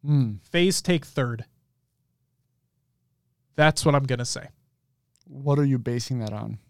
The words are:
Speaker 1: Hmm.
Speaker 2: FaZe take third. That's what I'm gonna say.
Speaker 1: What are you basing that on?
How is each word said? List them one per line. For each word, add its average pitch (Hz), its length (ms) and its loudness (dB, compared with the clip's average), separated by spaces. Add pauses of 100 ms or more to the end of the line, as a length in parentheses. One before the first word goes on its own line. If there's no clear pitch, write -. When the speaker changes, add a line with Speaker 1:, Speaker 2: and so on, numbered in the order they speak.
Speaker 1:
Hmm. 139 300 2 (180)
Speaker 2:
FaZe 175 300 2
take 170 240 0
third. 120 400 -6 (2000)
That's 151 300 4
what 147 100 6
I'm 139 80 2
gonna 123 220 -2
say. - 220 -8 (800)
Speaker 1:
What 139 340 -2
are 143 60 4
you 135 120 2
basing 120 420 -4
that 107 140 -6
on? 110 240 -8 (120)